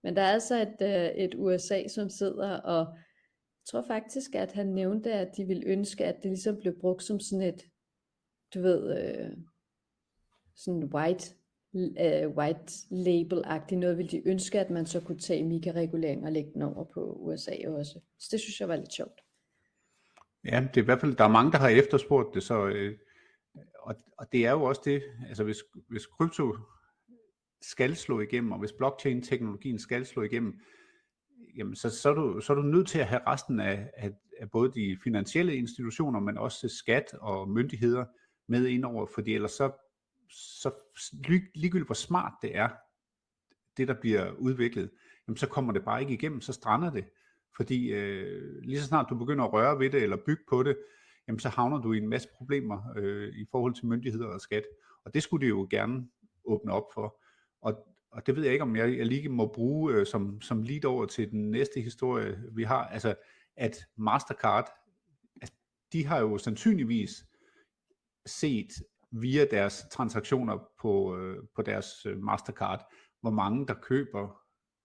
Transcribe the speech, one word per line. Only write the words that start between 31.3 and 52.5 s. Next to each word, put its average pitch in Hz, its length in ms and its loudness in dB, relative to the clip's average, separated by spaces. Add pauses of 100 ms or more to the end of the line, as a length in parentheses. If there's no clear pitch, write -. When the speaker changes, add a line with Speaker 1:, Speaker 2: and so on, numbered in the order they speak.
Speaker 2:
jamen 101 180 -6
så, 117 140 -4
så 143 200 2
er 151 40 6
du, 139 280 0
så 147 120 0
er - 20 6
du 143 60 0
nødt 156 260 4
til 160 120 -2
at 123 60 2
have 120 220 0
resten 127 320 0
af, 98 380 -2
af, 101 140 -6 (280)
af 107 120 -12
både 123 220 4
de 98 300 -2
finansielle 135 520 0
institutioner, 120 640 -2
men 101 180 -2
også 117 320 -4
skat - 440 0
og 98 360 -4
myndigheder 120 560 2 (420)
med 123 200 2
indover, 123 380 -2
fordi 110 280 -4
ellers 107 180 0
så, 135 200 0 (600)
så - 400 -6 (560)
lig-, 180 280 4
ligegyldigt 170 320 0
hvor 113 60 -4
smart - 480 -2
det 92 140 -6
er, 107 140 2 (1080)
det 131 100 2
der 131 140 0
bliver 101 300 2
udviklet, 120 600 -2 (360)
jamen 113 100 -4
så 139 100 0
kommer 127 260 -2
det - 120 0
bare 113 160 0
ikke 139 120 -2
igennem, 143 280 -4
så 135 120 -10
strander 151 380 0
det. 98 140 -4 (500)
Fordi, 123 360 0
øh, 95 680 -6
lige 131 180 -4
så 143 80 -6
snart 147 220 2
du 127 80 -4
begynder 127 280 0
at - 80 -2
røre 135 260 6
ved 135 100 4
det 135 140 4
eller 98 220 2
bygge 151 240 0
på 127 140 4
det, 135 140 2 (500)
jamen 113 120 -4
så 127 100 -4
havner 123 320 2
du 113 120 0
i 110 40 2
en 107 100 -2
masse 120 300 -2
problemer, 123 580 -4